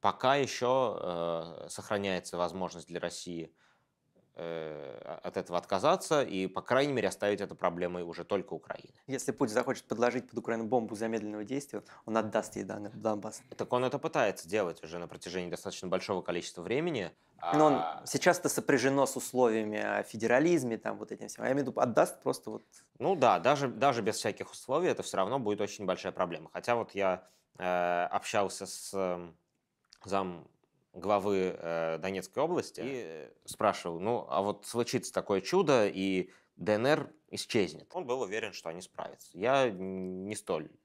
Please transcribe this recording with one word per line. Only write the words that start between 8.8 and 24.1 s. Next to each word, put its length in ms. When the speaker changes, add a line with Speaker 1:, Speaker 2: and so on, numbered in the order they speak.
Speaker 2:
Если 240
Путин 220
захочет 340
подложить 400
под 100
Украину 280
бомбу 300
замедленного 480
действия, 380
он 100
отдаст 400
ей 80
Дон-, 300
Донбасс. 480
Speaker 1:
Так 160
он 120
это 140
пытается 500
делать 360
уже 140
на 100
протяжении 420
достаточно 380
большого 340
количества 400
времени. 500
Speaker 2:
Но 120
он 80
Speaker 1:
А 320
Speaker 2:
сейчас 340
это 100
сопряжено 560
с 100
условиями 640
о 220
федерализме, 760
там, 200
вот 140
этим 160
всем. 160
А 40
я 60
имею 120
в 40
виду, 100
отдаст 420
просто 280
вот. 120
Speaker 1:
Ну 180
да, 240
даже, 280
даже 340
без 140